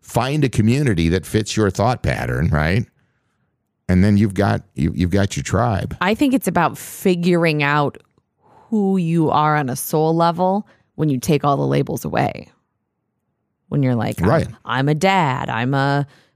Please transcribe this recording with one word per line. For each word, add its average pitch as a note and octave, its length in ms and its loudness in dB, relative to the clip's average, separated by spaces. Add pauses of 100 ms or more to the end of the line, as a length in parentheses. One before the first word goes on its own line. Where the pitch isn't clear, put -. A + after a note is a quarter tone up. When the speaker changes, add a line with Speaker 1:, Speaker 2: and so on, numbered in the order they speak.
Speaker 1:
find C#3 420 -2
a B2+ 60 2
community A2 580 2
that F2+ 160 0
fits - 320 -4
your G#2 140 2
thought A2 320 -2
pattern, B1 460 -2
right? D#2 360 0 (1040)
And F#2 160 4
then G#2 140 4
you've G2+ 160 2
got, G2+ 280 0 (120)
you, E2 200 -2
you've F2 160 0
got G2 260 0
your - 80 -4
tribe. G#2+ 580 -2
Speaker 2:
I G3 120 0
think C4 200 0
it's - 120 0
about E3 300 0
figuring E3+ 840 0
out C#3+ 340 0 (720)
who G3 300 0
you E3 320 2
are D3+ 260 2
on C#3 140 -2
a - 60 -4
soul D#3+ 380 0
level F3 540 0 (280)
when D#3 120 0
you C3 100 0
take C#3+ 260 0
all C#3+ 120 2
the C#3 100 -2
labels C#3 380 -2
away. - 460 -4 (1160)
When C#3+ 140 -2
you're B2+ 120 0
like, A2 260 -4
I'm, - 80 0
Speaker 1:
Right. C3+ 200 2 (180)
Speaker 2:
I'm C3 240 -2
a D3+ 40 2
dad, D3+ 540 0
I'm B2 240 -2
a C#3 340 0 (300)